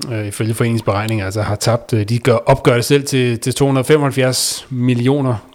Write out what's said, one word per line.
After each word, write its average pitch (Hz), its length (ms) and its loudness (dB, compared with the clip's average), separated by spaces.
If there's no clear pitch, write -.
øh, 107 140 -6
ifølge 110 280 -4
foreningens 117 280 0
beregninger, 107 420 -2
altså 101 180 -4
har 104 140 -2
tabt, - 360 -2
øh, 104 160 0
de 120 100 0
gør, 117 160 2
opgør 135 400 2
det 120 100 0
selv 143 200 2
til, 123 360 0
til 123 140 -4
to 139 120 0
hundrede 135 180 2
femoghalvfjerds 131 840 0
millioner 127 640 0